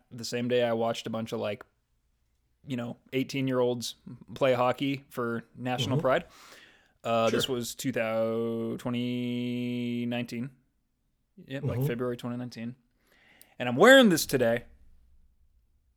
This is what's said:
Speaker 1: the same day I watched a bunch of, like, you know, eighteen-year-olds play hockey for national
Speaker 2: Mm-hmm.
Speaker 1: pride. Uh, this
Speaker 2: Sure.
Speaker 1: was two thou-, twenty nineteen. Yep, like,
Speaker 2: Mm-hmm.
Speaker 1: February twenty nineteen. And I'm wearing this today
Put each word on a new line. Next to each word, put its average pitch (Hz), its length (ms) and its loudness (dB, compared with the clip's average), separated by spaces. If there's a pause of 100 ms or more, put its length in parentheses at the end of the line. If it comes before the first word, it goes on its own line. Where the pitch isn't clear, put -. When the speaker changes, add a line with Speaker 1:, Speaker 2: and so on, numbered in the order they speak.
(120)
Speaker 1:
the 117 140 -12
same 120 220 -4
day 120 160 4
I 117 100 2
watched 113 320 -2
a 113 60 -6
bunch 113 200 -6
of, 117 80 -4
like, 107 240 -6 (1000)
you 127 100 -8
know, 120 220 -8 (160)
eighteen-year-olds 127 840 0 (360)
play 131 220 2
hockey 131 540 0
for 117 340 -6 (120)
national 123 420 -2
Speaker 2:
Mm-hmm. 156 40 0
Speaker 1:
pride. 147 220 2 (800)
Uh, 117 260 2
this 117 160 2
Speaker 2:
Sure. 135 100 -4
Speaker 1:
was 120 200 -6
two 135 160 -4
thou-, 113 880 -2
twenty 123 1300 -4
nineteen. 120 420 -6 (960)
Yep, 139 200 -8
like, 120 120 -2
Speaker 2:
Mm-hmm. 131 100 0
Speaker 1:
February 123 300 -4
twenty 120 200 -8
nineteen. 120 360 -10 (840)
And 123 100 -2
I'm 120 60 0
wearing 240 340 10
this 160 160 4
today 123 380 2 (1300)